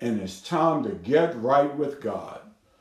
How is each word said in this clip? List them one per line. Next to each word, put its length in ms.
and 200
it's 220
time 400
to 80
get 500
right 340
with 280
God 380